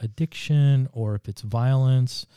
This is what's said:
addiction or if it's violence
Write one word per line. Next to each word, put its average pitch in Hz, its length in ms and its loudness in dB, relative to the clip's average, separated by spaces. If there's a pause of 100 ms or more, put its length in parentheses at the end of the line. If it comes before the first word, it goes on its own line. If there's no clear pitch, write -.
addiction 139 920 0
or 110 220 -4
if - 120 -8
it's 101 140 -12
violence 127 840 0 (100)